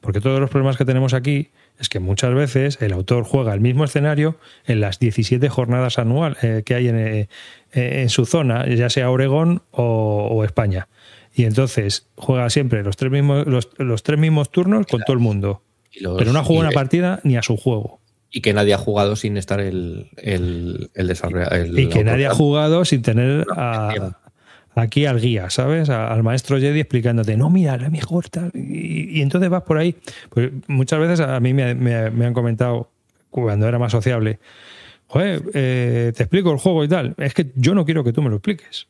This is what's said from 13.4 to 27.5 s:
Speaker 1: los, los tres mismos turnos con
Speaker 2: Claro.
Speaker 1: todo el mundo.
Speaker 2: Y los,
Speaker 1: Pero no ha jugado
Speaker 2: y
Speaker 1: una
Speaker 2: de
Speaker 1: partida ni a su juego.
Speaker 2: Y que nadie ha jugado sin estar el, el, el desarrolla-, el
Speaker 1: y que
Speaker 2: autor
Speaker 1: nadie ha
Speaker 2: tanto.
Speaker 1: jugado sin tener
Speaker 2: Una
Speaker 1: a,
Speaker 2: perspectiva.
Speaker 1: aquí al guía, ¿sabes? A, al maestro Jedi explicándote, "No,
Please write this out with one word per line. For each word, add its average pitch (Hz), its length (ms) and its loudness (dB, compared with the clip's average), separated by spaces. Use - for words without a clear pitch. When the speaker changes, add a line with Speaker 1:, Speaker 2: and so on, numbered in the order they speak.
Speaker 1:
los, 127 300 0
los 117 260 -2
tres 151 160 0
mismos 156 320 2
turnos 190 340 2
con 120 140 -2
Speaker 2:
Claro. 110 60 -6
Speaker 1:
todo 135 100 0
el 120 60 2
mundo. 101 420 0
Speaker 2:
Y - 100 -18
los, 90 160 -4
Speaker 1:
Pero 113 160 4
no 151 60 2
ha 147 40 -2
jugado 160 180 4
Speaker 2:
y 160 40 2
Speaker 1:
una 156 40 2
Speaker 2:
de - 60 0
Speaker 1:
partida 175 480 0
ni 127 140 4
a 113 60 -2
su 117 120 0
juego. 107 440 -4
Speaker 2:
Y 113 100 -8
que 107 120 2
nadie 101 200 4
ha 98 60 2
jugado 104 360 0
sin 104 220 -4
estar 98 220 -4
el, 90 580 -6
el, 90 800 -4
el 92 120 -4
desarrolla-, 87 480 -4
el 87 220 0
Speaker 1:
y 131 100 4
que 82 120 -2
Speaker 2:
autor 107 60 0
Speaker 1:
nadie 127 200 2
ha 139 40 0
Speaker 2:
tanto. - 140 2
Speaker 1:
jugado 151 420 2
sin 123 180 0
tener 127 440 2
Speaker 2:
Una 92 80 -6
Speaker 1:
a, 113 340 -2
Speaker 2:
perspectiva. 95 300 -6
Speaker 1:
aquí 117 300 0
al 123 160 0
guía, 107 300 -2
¿sabes? 147 400 0
A, 113 200 -2
al 113 120 2
maestro 127 360 0
Jedi 143 200 0
explicándote, 117 580 0
"No, 147 140 2